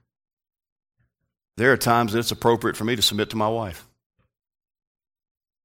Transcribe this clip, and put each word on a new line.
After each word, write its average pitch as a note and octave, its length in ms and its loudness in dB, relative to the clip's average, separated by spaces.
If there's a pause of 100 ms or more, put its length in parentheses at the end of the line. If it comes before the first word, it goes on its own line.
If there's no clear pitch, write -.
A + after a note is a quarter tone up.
(1600)
There B2 160 4
are A#2+ 60 4
times A#2 340 2
that A2 80 0
it's A2+ 120 -4
appropriate A2+ 440 0
for - 80 -8
me A#2 140 -2
to G2+ 40 -4
submit G#2 280 0
to A2+ 80 -8
my G#2+ 100 0
wife. A2 380 -6 (1800)